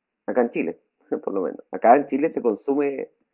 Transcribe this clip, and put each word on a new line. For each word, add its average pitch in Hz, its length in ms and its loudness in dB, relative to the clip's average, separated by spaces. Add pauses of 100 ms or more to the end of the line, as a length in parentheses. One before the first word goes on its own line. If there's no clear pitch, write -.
(260)
Acá 208 140 0
en 120 100 2
Chile, 98 300 -6 (300)
<laughs> - 140 -4
por - 80 -6
lo 95 100 -2
menos. - 180 -6 (100)
Acá 117 240 6
en 147 140 2
Chile 143 220 0
se 135 120 -6
consume, 139 680 -2 (240)